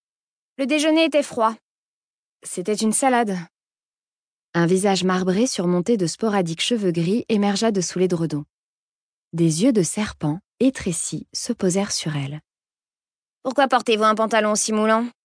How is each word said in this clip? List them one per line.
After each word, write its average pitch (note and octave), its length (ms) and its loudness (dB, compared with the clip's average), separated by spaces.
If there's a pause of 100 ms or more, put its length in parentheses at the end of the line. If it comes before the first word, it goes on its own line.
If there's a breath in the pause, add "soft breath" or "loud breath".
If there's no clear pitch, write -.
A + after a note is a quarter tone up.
(580)
Le C#4 80 -2
déjeuner D#4 400 2
était D4 180 2
froid. » « A3+ 320 -2 (880)
C'était F#3+ 300 -6
une G#3+ 200 0
salade. » A#3+ 440 0 (1200)
Un E3+ 100 2
visage F#3 380 2
marbré F#3 420 0
surmonté F3+ 520 0
de F3+ 100 0
sporadiques F#3+ 560 -2
cheveux G#3 280 0
gris F3 360 0
émergea G3+ 440 0
de G3+ 100 0
sous - 180 -4
l'édredon. E3 460 0 (880)
Des E3 300 0
yeux C4+ 100 4
de G#3 100 2
serpent, E3+ 560 -4 (200)
étrécis, - 720 -2
se E3+ 200 -6
posèrent G3 380 0
sur - 240 -4
elle. « C#3+ 260 -6 (1000)
Pourquoi C4 240 2
portez-vous A3+ 380 2
un G#3+ 100 4
pantalon G#3+ 380 2
aussi G#3+ 200 -2
moulant ? A3 300 2 (220)